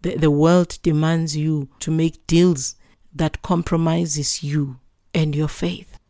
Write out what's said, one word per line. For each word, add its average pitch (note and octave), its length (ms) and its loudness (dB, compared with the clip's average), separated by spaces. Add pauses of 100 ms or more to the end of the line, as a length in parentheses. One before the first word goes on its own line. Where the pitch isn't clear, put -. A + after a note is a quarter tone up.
The, F3 160 -4
the D#3 140 2
wealth E3 520 2
demands D#3+ 540 0
you D3+ 320 -2 (120)
to D#3 100 -6
make D#3+ 360 -2
deals E3+ 500 2 (380)
that D#3 280 -4
compromises E3 1000 -2
you C#3+ 360 -4 (340)
and D3+ 240 0
your D3+ 120 0
faith. - 500 -8 (120)